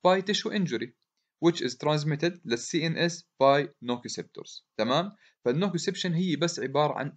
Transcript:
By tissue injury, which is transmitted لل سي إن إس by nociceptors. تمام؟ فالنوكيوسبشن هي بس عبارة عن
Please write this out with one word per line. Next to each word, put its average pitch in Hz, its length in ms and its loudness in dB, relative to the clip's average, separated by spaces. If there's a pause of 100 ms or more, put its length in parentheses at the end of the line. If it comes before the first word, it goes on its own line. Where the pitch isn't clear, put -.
By 185 140 6
tissue 196 300 -2
injury, 131 380 -2 (580)
which 170 140 2
is 123 120 -2 (120)
transmitted 151 600 0
لل 117 140 0
سي 160 280 -2
إن 165 120 -2
إس 170 300 -2 (140)
by 139 240 6 (180)
nociceptors. - 800 -8 (140)
تمام؟ 147 360 0 (320)
فالنوكيوسبشن 175 680 0
هي 170 220 0
بس 165 240 -2
عبارة 139 320 0
عن 139 240 -6